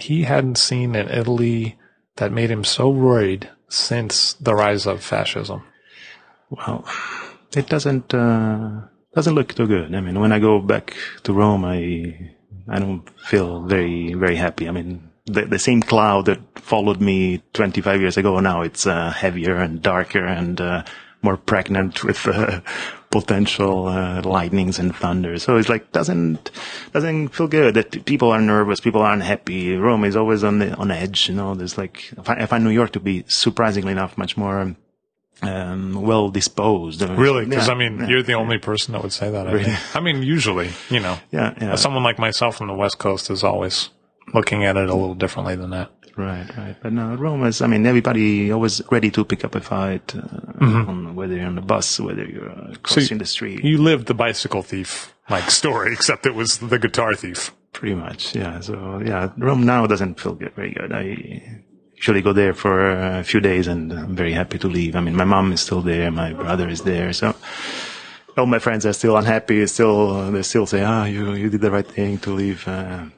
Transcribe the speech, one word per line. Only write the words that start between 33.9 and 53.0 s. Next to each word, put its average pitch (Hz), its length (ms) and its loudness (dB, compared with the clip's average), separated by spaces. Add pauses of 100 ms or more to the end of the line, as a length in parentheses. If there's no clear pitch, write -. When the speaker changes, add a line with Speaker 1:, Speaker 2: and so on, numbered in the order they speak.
Speaker 2:
enough 95 240 -4
much 95 180 -6
more, 98 400 -2 (680)
um, 95 600 -6
well 107 280 2
disposed. 92 720 0
Speaker 1:
Really? 95 440 2
'Cause, 117 220 0
Speaker 2:
Yeah. 123 60 2
Speaker 1:
I 123 40 -2
mean, 120 220 -2
Speaker 2:
Yeah. 120 80 -4
Speaker 1:
you're 127 160 2
the 123 100 0
only 113 240 0
person 107 360 -4
that 107 100 -4
would 98 100 -6
say 104 180 -4
that, 98 160 -4
I 95 40 -4
Speaker 2:
Really? 101 140 2
Speaker 1:
think. 107 300 -2
I 151 60 0
mean, 151 220 0
usually, 107 480 0 (180)
you 123 100 2
know, 90 180 -2 (140)
Speaker 2:
Yeah, 127 300 0
yeah. 101 140 0
Speaker 1:
someone 131 280 0
like 117 160 2
myself 113 380 0
from 107 100 -8
the 98 60 -6
West 98 260 -2
Coast 95 300 -2
is 95 140 -2
always 95 460 -2 (440)
looking 104 320 2
at 95 120 2
it 95 120 2
a 92 40 0
little 92 220 0
differently 92 400 -4
than 92 140 -8
that. 92 220 -6 (240)
Speaker 2:
Right, 95 300 -6 (100)
right. 101 260 -10
But 113 120 -4
no, 117 220 -2
Rome 143 280 -2
is, 113 180 0
I 123 60 2
mean, 110 200 4
everybody 107 640 4
always 110 400 0
ready 110 200 4
to 107 140 2
pick - 180 -2
up 110 120 -6
a 101 60 -4
fight, 95 540 -4
uh, 98 60 -10 (420)
Speaker 1:
Mm-hmm. 113 260 4
Speaker 2:
on, 87 260 -8
whether 92 200 -6
you're 90 120 -4
on 90 80 -4
the 90 60 -6
bus, 98 380 0
whether 95 240 -6
you're, - 280 -12
uh, - 220 -16
Speaker 1:
So - 100 -18
Speaker 2:
crossing 131 320 2